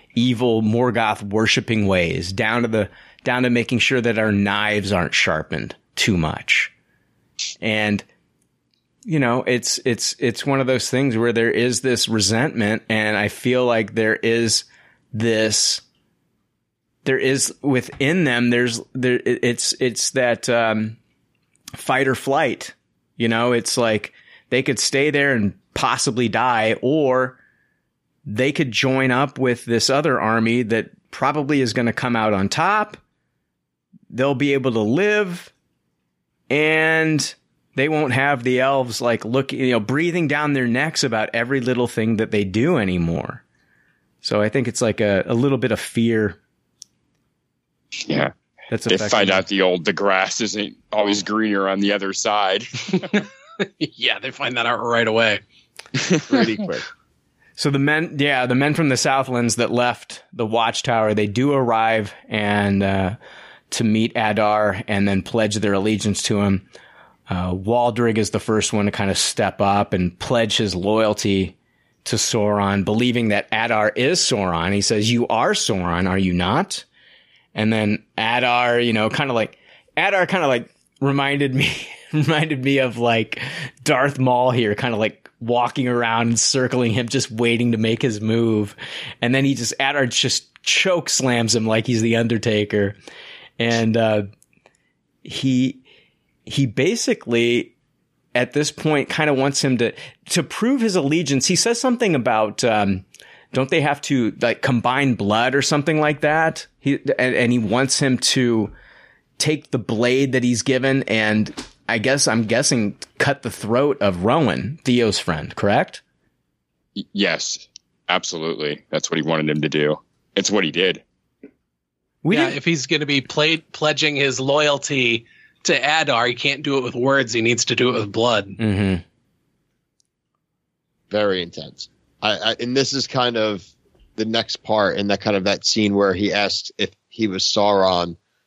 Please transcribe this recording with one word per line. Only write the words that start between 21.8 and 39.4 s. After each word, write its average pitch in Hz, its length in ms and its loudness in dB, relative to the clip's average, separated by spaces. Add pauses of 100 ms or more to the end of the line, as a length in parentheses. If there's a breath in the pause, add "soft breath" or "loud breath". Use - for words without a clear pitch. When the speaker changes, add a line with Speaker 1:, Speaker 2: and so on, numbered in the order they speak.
Speaker 1:
or 135 80 2
flight, 139 600 -2 (420)
you 113 120 0
know, 117 240 2
it's 117 240 -2
like 110 360 0 (380 loud breath)
they 127 120 2
could 131 160 -2
stay 139 320 0
there 143 240 2
and 104 240 -2 (160)
possibly 123 540 0
die, 113 520 2
or 127 600 0 (840 soft breath)
they 127 280 0
could 139 180 -2
join 131 400 0
up 135 260 0
with 123 280 0
this 117 260 0
other 143 300 2
army 113 420 2
that 113 280 -2 (200)
probably 143 500 0
is 120 120 0
gonna 117 200 0
come 123 220 -4
out 110 200 2
on 98 140 0
top. 208 480 -2 (1120)
They'll 135 260 0
be 139 160 0
able 131 200 0
to 113 80 0
live, 180 720 0 (960)
and 156 840 2 (400)
they 135 140 0
won't 151 240 0
have 135 320 0
the 127 160 2
elves, 131 400 0
like, 120 240 0
look, 135 300 -2